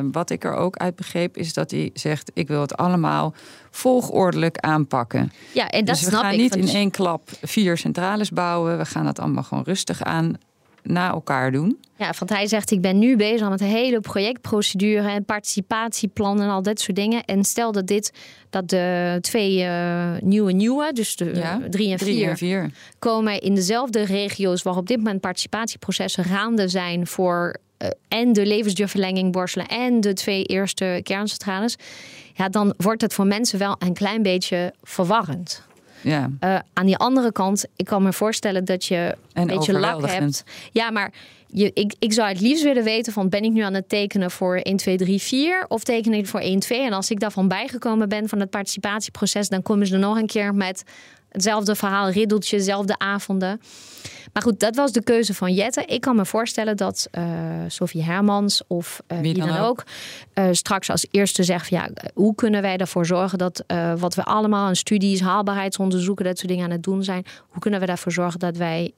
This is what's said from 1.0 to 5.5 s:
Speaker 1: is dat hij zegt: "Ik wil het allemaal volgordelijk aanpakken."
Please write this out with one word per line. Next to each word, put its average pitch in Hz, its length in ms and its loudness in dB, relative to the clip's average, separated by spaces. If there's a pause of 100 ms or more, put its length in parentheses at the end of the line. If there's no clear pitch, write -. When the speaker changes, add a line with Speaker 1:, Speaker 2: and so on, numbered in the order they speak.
Speaker 1:
is 160 160 -6
dat 156 180 -4
hij 156 220 -2
zegt: - 400 -4
"Ik 165 140 -2
wil 147 140 0
het 143 160 -4
allemaal 156 560 2 (380)
volgordelijk 180 880 2
aanpakken." 131 720 0 (220)